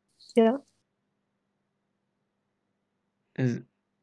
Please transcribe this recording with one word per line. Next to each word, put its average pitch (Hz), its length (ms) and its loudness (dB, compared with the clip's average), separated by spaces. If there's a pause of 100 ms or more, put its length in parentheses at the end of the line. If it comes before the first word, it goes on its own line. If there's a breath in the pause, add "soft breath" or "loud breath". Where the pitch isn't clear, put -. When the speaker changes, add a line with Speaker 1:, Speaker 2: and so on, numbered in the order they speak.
(360)
Speaker 1:
Yeah. 233 220 2 (2750)
Speaker 2:
Is 123 200 -2
it? - 60 -14 (400)